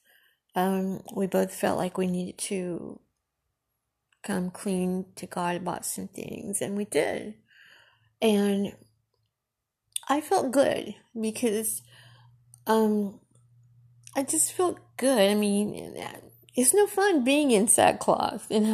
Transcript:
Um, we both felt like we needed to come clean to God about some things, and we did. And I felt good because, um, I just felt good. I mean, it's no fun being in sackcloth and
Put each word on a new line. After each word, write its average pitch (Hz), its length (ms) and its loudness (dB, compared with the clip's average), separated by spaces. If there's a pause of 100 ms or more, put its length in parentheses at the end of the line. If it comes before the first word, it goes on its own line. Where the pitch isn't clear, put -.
(560)
Um, 190 460 -2 (120)
we 196 140 0
both 190 260 0
felt - 240 0
like 185 180 -4
we 185 120 0
needed 180 280 -4 (120)
to 180 500 -6 (1300)
come 180 260 -4
clean 185 640 -2
to - 140 -14
God 175 260 -2
about 175 320 -6
some 196 220 -8
things, - 520 -8
and 202 160 -4
we 208 80 -4
did. - 500 -2 (840)
And 202 520 2 (1400)
I 302 120 0
felt 269 300 0
good - 420 2 (260)
because, 220 640 -2 (840)
um, 214 540 2 (960)
I 277 60 0
just 311 300 0
felt 359 260 0 (180)
good. 233 340 4
I 208 40 4
mean, 208 600 0 (600)
it's 254 160 4
no 403 140 6
fun 381 380 2
being 285 260 4
in 214 180 4
sackcloth - 840 2
and 214 240 2